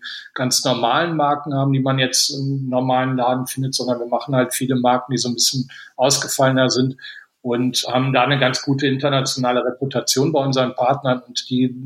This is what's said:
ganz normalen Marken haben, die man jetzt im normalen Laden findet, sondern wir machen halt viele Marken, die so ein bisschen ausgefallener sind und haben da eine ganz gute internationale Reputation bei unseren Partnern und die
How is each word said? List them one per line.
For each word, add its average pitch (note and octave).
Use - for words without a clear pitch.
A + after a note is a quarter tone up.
ganz B2+
normalen C3+
Marken D3
haben, C3+
die C3+
man C3+
jetzt B2+
im C#3
normalen B2+
Laden B2+
findet, C3+
sondern B2
wir A#2
machen A#2+
halt B2+
viele C3
Marken, B2
die B2+
so B2
ein A#2+
bisschen B2+
ausgefallener C3
sind C3
und A#2+
haben C3
da B2+
eine C#3
ganz B2+
gute C#3
internationale C3+
Reputation C3+
bei C#3
unseren C3
Partnern B2+
und -
die B2+